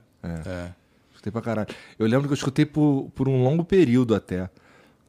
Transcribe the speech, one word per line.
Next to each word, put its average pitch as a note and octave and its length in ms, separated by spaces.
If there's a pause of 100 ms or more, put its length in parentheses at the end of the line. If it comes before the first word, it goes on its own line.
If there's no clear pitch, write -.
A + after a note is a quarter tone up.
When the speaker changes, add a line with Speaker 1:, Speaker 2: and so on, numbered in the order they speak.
(220)
Speaker 1:
É. F2 60 (220)
Speaker 2:
É. F2 220 (400)
Speaker 1:
Escutei - 200
pra A2 100
caralho. G#2+ 260 (320)
Eu A2 80
lembro C#3 200
que C#3 60
eu C3 40
escutei D3 280
por, D3 500
por C3 140
um C3 140
longo D#3+ 200
período B2+ 520
até. F#2 340 (600)